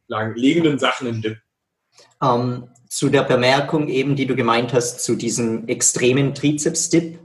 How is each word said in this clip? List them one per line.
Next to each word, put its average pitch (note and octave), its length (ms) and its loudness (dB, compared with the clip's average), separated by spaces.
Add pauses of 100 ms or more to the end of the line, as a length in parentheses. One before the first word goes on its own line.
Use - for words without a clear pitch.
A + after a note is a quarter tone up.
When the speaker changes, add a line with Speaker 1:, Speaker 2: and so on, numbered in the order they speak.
(800)
Speaker 1:
Sachen B2 300 -2
im A2+ 140 -4
Dip. A2 160 -6 (840)
Speaker 2:
Ähm, B2 460 0 (200)
zu - 200 -2
der C3+ 160 4
Bemerkung C3+ 640 2
eben, C3+ 260 0
die C3+ 120 -2
du B2+ 100 -2
gemeint A#2 360 0
hast, A#2+ 280 -2
zu A#2 160 -2
diesem A2+ 500 -4
extremen C3 680 2
Trizeps-Dip. - 920 0